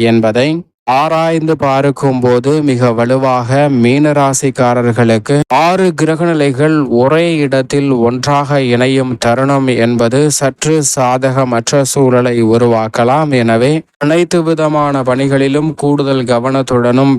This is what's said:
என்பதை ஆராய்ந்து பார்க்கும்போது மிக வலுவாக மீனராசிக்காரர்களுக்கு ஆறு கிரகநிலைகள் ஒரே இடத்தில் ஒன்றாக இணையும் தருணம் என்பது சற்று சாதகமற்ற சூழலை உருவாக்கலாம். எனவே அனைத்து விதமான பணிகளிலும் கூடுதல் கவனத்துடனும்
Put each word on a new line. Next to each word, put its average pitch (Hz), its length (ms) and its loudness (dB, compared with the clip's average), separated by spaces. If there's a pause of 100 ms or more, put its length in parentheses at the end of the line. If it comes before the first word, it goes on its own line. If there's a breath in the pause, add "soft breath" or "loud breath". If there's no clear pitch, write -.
என்பதை 117 460 2 (420)
ஆராய்ந்து 160 680 0
பார்க்கும்போது 135 920 0 (120)
மிக 127 280 0
வலுவாக 127 640 0 (200)
மீனராசிக்காரர்களுக்கு 123 1600 0 (200)
ஆறு 180 380 2
கிரகநிலைகள் 156 840 0 (180)
ஒரே 147 300 2 (120)
இடத்தில் 139 600 0
ஒன்றாக 135 680 0
இணையும் 127 520 0
தருணம் 135 500 0 (100)
என்பது 117 420 0 (120)
சற்று 143 440 -2 (120)
சாதகமற்ற 127 960 0
சூழலை 127 500 0 (120)
உருவாக்கலாம். 117 920 0
எனவே 117 360 2 (280)
அனைத்து 170 440 0
விதமான 151 600 -2
பணிகளிலும் 139 720 0
கூடுதல் 139 500 -2
கவனத்துடனும் 127 920 0